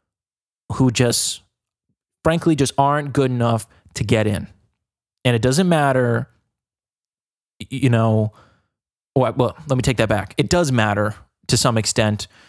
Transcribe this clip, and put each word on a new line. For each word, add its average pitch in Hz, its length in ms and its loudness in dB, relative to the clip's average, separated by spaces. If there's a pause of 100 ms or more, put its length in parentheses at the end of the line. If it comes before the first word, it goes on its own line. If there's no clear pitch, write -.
(720)
who 131 180 2
just, - 520 -2 (800)
frankly, 165 320 0
just 135 200 -2
aren't 143 360 0
good 131 180 0
enough 117 380 -2 (260)
to - 80 -2
get 107 240 0
in. 101 220 -4 (760)
And 123 120 2
it 110 60 0
doesn't 139 260 2
matter, 127 600 0 (1300)
y-, - 100 -18
you 131 200 0
know, 110 420 2 (800)
or, 123 160 2
well, 123 260 -2 (120)
let 131 80 0
me 127 60 -2
take 127 160 -2
that 110 100 2
back. 101 280 -4
It 113 120 -2
does 175 240 0
matter 107 420 0 (340)
to 131 80 2
some 117 220 2
extent 107 480 -2 (220)